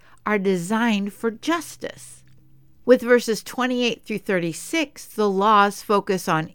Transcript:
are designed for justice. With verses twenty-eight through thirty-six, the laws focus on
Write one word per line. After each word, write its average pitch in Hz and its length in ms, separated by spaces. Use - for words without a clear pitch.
are 214 100
designed 196 760
for 233 180
justice. - 920
With 247 160
verses 233 400
twenty-eight 247 640
through 208 140
thirty-six, 190 880
the 214 220
laws 202 520
focus 202 480
on 160 260